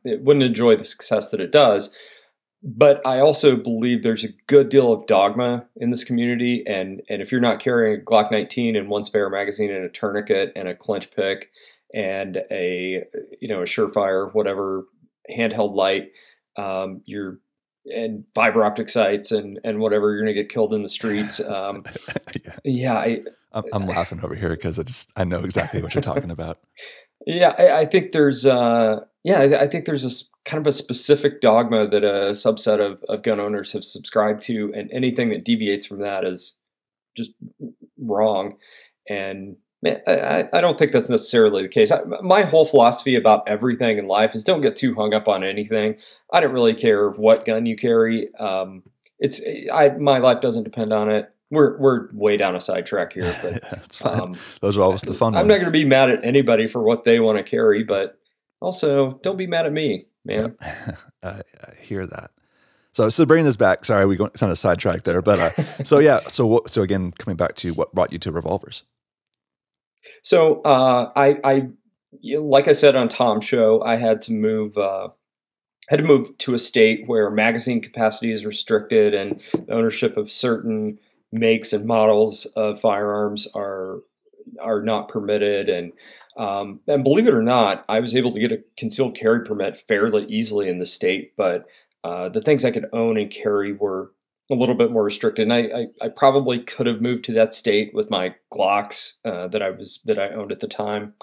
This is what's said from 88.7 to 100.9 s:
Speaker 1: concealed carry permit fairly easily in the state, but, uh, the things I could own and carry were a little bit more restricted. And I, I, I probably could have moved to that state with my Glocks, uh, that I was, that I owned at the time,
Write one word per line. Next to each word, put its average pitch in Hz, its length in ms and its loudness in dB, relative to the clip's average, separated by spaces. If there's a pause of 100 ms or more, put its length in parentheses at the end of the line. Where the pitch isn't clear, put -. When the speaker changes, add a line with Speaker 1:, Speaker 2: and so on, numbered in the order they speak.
Speaker 1:
concealed 120 380 -4
carry 117 280 0
permit 101 340 -6
fairly 107 480 0
easily 107 440 -2
in 90 100 -4
the 90 80 -4
state, - 500 -2
but, 90 300 -2 (360)
uh, 90 260 -6
the 110 120 -4
things 135 240 2
I 120 60 2
could 113 220 -8
own 113 260 0
and 104 100 -4
carry 104 440 -4
were 95 380 -6 (400)
a 113 40 0
little 120 200 2
bit 117 160 2
more 110 120 2
restricted. 107 400 -2
And 113 100 0
I, 120 60 2
I, 113 280 -4 (180)
I 113 40 -6
probably 131 500 2
could - 280 -6
have 113 140 -2
moved 120 240 -2
to 117 80 -8
that 110 200 2
state 104 400 0
with 107 160 -4
my 92 240 -4 (180)
Glocks, 101 640 -2 (100)
uh, 92 260 -6
that 104 120 -2
I 98 80 -2
was, - 360 -10
that 107 120 0
I 98 120 -4
owned 104 220 -10
at 107 80 -8
the - 80 -10
time, 104 560 -6